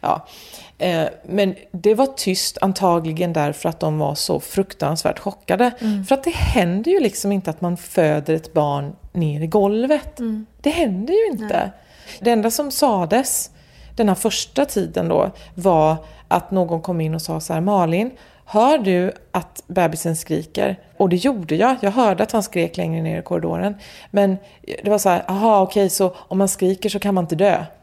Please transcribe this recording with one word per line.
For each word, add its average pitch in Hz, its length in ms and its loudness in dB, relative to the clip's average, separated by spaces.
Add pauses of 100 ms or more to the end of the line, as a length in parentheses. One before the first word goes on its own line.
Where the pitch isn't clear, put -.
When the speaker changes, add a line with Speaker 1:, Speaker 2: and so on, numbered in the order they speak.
Speaker 1:
ja. - 260 -2 (500)
Eh, 165 260 0 (220)
men 190 300 0 (160)
det 196 240 2
var 262 100 4
tyst - 560 -4
antagligen 170 720 0
därför 156 360 -2
att 165 100 -8
de 156 200 -2
var 147 160 -2
så - 240 -2
fruktansvärt - 800 -2
chockade. 226 600 -2
Speaker 2:
Mm. 208 260 -2
Speaker 1:
För 269 100 4
att 277 80 -8
det 339 120 -2
händer 202 560 0
ju 392 80 4
liksom 202 320 -2
inte 190 180 -2
att 156 120 -8
man 175 160 -2
föder 151 560 0
ett 160 200 -4
barn 143 420 0 (180)
ner 151 280 -2
i 165 60 -4
golvet. 220 720 0
Speaker 2:
Mm. 220 260 -4 (160)
Speaker 1:
Det 285 80 0
händer 269 440 0
ju 440 180 4
inte. 220 140 -6 (120)
Speaker 2:
Nej. 190 140 -2 (480)
Speaker 1:
Det 233 120 2
enda 226 200 2
som 285 200 -4
sades 214 800 0 (440)
den 220 120 2
här 185 80 4
första - 500 -2
tiden 175 420 -2
då 165 240 2 (240)
var 160 400 4 (320)
att 175 240 0
någon 170 300 0
kom 170 200 -4
in 156 140 -2
och 165 60 -6
sa 160 180 -6
så 165 140 -6
här: 160 80 -2
"Malin, 190 500 2 (340)
hör 254 320 4
du 185 340 2 (200)
att - 360 -6
bebisen 165 480 0
skriker?" - 640 -4 (180)
Och 196 120 4
det 180 60 4
gjorde 180 400 -2
jag. 240 260 4
Jag 202 100 0
hörde 208 320 2
att 220 80 -2
han 214 120 0
skrek 170 340 -2
längre 165 240 -2
ner 160 180 -4
i 165 40 -10
korridoren. 175 520 -2 (360)
Men 196 260 2 (460)
det 202 60 -2
var 208 80 4
så 202 120 2
här: 175 180 2
"Aha, 202 340 4
okej, 190 280 2
så 185 280 0
om - 200 -6
man 196 100 4
skriker 190 420 0
så 202 100 -4
kan 202 160 0
man 180 80 2
inte 160 120 -2
dö." 175 300 2 (180)